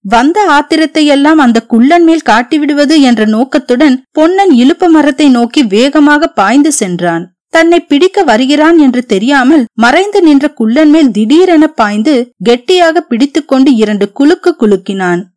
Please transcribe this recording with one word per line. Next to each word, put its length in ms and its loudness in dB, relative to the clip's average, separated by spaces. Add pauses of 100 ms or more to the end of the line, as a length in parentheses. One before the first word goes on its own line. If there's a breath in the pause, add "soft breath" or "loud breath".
வந்த 380 -2 (100)
ஆத்திரத்தையெல்லாம் 960 0
அந்த 160 2
குள்ளன் 440 0
மேல் 220 0
காட்டிவிடுவது 760 0
என்ற 240 0
நோக்கத்துடன் 840 -2
பொன்னன் 400 0
இலுப்ப 380 2
மரத்தை 400 0
நோக்கி 340 0
வேகமாக 680 0
பாய்ந்து 440 0
சென்றான். 640 -6 (140)
தன்னை 320 0
பிடிக்க 420 -2
வருகிறான் 560 0
என்று 280 0
தெரியாமல் 580 0 (100)
மறைந்து 480 0
நின்ற 300 2
குள்ளன் 380 0
மேல் 200 2
திடீரென 560 2
பாய்ந்து 640 -2 (120)
கெட்டியாக 580 0
பிடித்துக்கொண்டு 760 -2
இரண்டு 380 -2
குலுக்கு 460 -2
குலுக்கினான். 640 -2 (140)